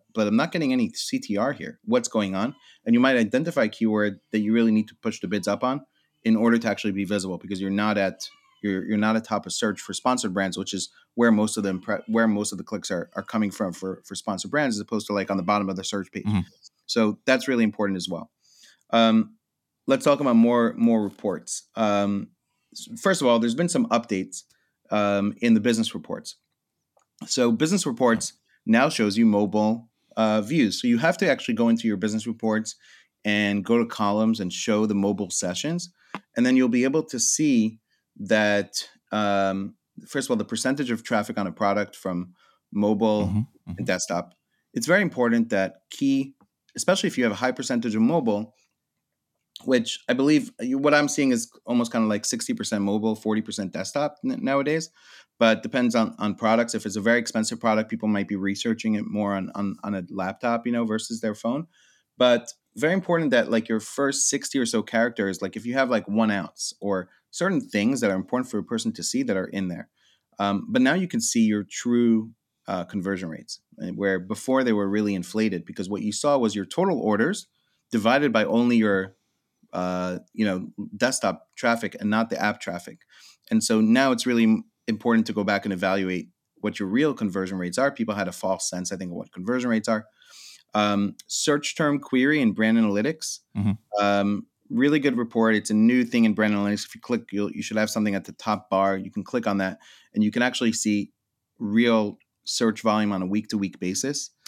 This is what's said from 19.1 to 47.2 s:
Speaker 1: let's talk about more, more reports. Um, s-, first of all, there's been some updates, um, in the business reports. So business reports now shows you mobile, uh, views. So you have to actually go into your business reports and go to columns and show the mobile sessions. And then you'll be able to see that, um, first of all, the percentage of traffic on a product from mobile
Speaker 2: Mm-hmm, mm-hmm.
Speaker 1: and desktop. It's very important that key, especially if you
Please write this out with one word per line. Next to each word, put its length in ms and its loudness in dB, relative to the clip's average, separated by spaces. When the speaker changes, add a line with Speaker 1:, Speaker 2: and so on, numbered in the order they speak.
Speaker 1:
let's 180 2
talk 160 4
about 160 4
more, 400 6
more 260 4
reports. 720 -6
Um, 540 0
s-, 160 -16
first 200 2
of 60 0
all, 120 6
there's 180 0
been 120 0
some 200 0
updates, 560 -2
um, 500 2
in 140 4
the 60 6
business 340 0
reports. 420 -10
So 260 2
business 340 2
reports 480 2
now 240 4
shows 300 0
you 80 6
mobile, 640 2
uh, 260 2
views. 380 2
So 60 -2
you 120 4
have 200 2
to 120 2
actually 240 -2
go 140 2
into 200 2
your 80 0
business 300 -4
reports 500 -4
and 400 2
go 140 2
to 80 2
columns 540 0
and 120 -4
show 340 0
the 80 0
mobile 360 0
sessions. 600 -4
And 100 2
then 100 4
you'll 120 4
be 160 2
able 200 0
to 140 -8
see 600 2
that, 680 0
um, 600 0
first 200 -6
of 40 -8
all, 60 2
the 80 -2
percentage 460 -2
of 120 -4
traffic 360 -2
on 80 -2
a 60 -6
product 420 0
from 400 -6
mobile 540 2
Speaker 2:
Mm-hmm, 120 -2
mm-hmm. 400 -8
Speaker 1:
and 80 -6
desktop. 480 -2
It's 140 -4
very 160 4
important 480 2
that 400 0
key, 440 -2
especially 320 0
if 100 -4
you 60 2